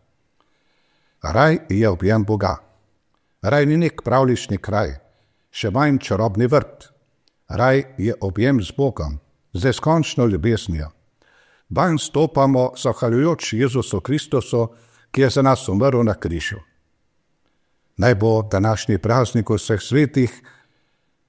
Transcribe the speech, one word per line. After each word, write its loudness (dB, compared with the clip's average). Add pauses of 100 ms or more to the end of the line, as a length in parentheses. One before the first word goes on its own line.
(1200)
Raj 2 (120)
je 2
objem 0
Boga. -2 (840)
Raj 2
ni 2
nek -2
pravljični 0
kraj, -4 (560)
še -6
manj 0
čarobni -2
vrt. -2 (580)
Raj 2 (140)
je -2
objem 0
z -8
Bogom, -4 (340)
z 0
neskončno 0
ljubeznijo. -2 (800)
Vanj 0
stopamo 0
zahvaljujoč -2
Jezusu -2
Kristusu, -2 (440)
ki 0
je 6
za 0
nas 2
umrl 2
na 0
križu. -6 (1400)
Naj 4
bo 2
današnji 0
praznik 0
vseh -2
svetih 0 (880)